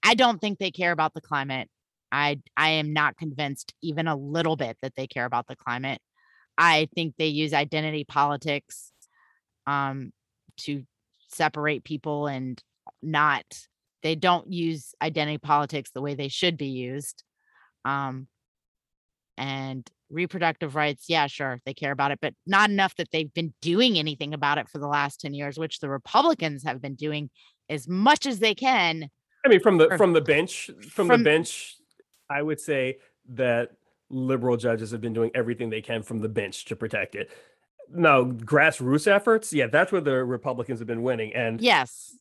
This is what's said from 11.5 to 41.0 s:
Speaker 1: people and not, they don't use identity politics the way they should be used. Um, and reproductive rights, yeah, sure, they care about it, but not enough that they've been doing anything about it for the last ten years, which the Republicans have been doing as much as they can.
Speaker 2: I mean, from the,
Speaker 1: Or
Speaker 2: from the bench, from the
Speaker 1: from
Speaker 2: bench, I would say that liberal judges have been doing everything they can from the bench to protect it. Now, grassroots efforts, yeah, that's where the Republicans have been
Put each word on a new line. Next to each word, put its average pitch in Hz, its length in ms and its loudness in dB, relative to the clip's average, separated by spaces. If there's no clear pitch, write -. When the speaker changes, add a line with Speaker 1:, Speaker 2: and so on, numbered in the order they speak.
Speaker 1:
people 147 420 -6
and 131 340 -8
not, 151 420 2
they 160 120 0
don't 175 380 0
use 165 500 -6
identity 151 360 -2
politics 147 540 -2
the 131 80 -10
way 143 140 -6
they 139 140 -8
should 170 280 -2
be 143 120 -6
used. 131 540 -10
Um, 135 420 -4
and 135 520 -8
reproductive 165 640 -2
rights, 147 340 -2
yeah, 160 180 4
sure, 135 380 -6
they 135 100 -8
care 143 180 -4
about 139 180 0
it, 135 100 -4
but 127 140 -4
not 196 240 4
enough 196 260 2
that 170 160 -4
they've 156 220 -2
been 170 260 -4
doing 196 380 2
anything 151 360 -4
about 143 240 0
it 117 100 -6
for - 100 -14
the 143 100 -8
last 143 320 -2
ten 143 140 -8
years, 143 240 -8
which 160 220 -8
the 147 80 -6
Republicans 147 760 0
have 131 160 -4
been 139 140 -10
doing 147 360 -6
as 143 180 -8
much 214 400 4
as 240 140 -2
they 214 140 2
can. 175 540 0
Speaker 2:
I 277 40 6
mean, 202 120 10
from 190 180 6
the, 165 140 8
Speaker 1:
Or 180 60 0
Speaker 2:
from 185 140 6
the 160 80 6
bench, 156 500 0
from 208 180 -2
the 247 60 8
Speaker 1:
from 240 80 6
Speaker 2:
bench, - 540 2
I 143 140 -2
would 151 180 -2
say 135 380 -2
that 120 420 0
liberal 123 460 0
judges 113 340 0
have 117 100 -6
been 113 120 -4
doing 113 220 2
everything 120 360 -2
they 110 120 -4
can 113 200 -6
from 110 180 -6
the 110 80 -4
bench 104 380 -4
to 110 100 -8
protect 110 380 -6
it. 101 160 -8
Now, 151 340 6
grassroots 131 840 2
efforts, 214 460 4
yeah, 143 140 2
that's 156 260 2
where 190 80 2
the 131 240 2
Republicans 123 560 -4
have 113 80 -10
been 117 140 -4